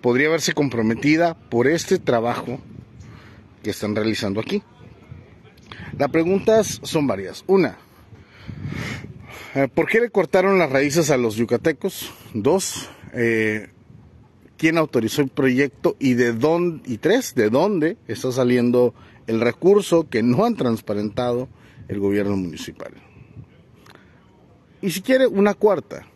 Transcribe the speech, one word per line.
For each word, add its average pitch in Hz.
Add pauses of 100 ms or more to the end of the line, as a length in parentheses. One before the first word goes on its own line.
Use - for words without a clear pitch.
podría 127
verse 160
comprometida 143 (160)
por 120
este 170
trabajo 120 (1040)
que 107
están 104
realizando 107
aquí. 202 (1400)
Las 139
preguntas 190
son 147
varias. 95
Una, 185 (1800)
eh, 139
¿por 160
qué 220
le 240
cortaron 190
las 156
raíces 143
a 147
los 113
yucatecos? 123 (220)
Dos, 143 (240)
eh, 110 (880)
¿quién 160
autorizó 131
el 135
proyecto 135
y 127
de 120
dónde? 160 (100)
Y 110
tres, 226
¿de 107
dónde 165 (100)
está 127
saliendo 123 (340)
el 113
recurso 165
que 110
no 123
han 240
transparentado 120 (400)
el 101
gobierno 101
municipal? 85 (1900)
Y 190
si 294
quiere, 262
una 202
cuarta 190